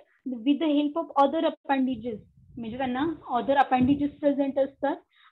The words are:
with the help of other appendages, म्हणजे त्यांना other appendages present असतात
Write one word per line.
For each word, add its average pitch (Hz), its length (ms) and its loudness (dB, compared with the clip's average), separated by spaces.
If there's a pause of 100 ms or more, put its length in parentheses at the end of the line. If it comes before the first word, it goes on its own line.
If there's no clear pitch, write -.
(340)
with 240 240 0
the 320 120 0
help 294 320 0
of 277 240 4
other 320 180 -2
appendages, 254 720 -2 (420)
म्हणजे 226 200 -10
त्यांना 262 280 -2 (320)
other 254 180 0
appendages 269 520 2
present 277 500 0
असतात 277 380 -2 (360)